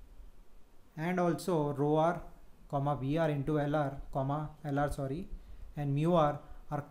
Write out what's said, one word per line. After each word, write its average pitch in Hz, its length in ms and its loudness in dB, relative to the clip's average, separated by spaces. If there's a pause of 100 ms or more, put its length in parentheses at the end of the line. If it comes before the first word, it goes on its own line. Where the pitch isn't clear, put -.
(1040)
and 180 200 2
also 170 320 2 (220)
rho 147 100 4 (140)
r, 165 120 4 (560)
comma 143 300 2
V 135 180 0
R 160 120 4
into 147 300 0
L 143 160 2
R, 143 140 2 (220)
comma 139 260 0 (280)
L 139 120 0
R, 143 120 2
sorry, 143 320 -4 (540)
and 143 180 0
mu 160 220 4
r 147 180 6 (360)
are 147 200 -4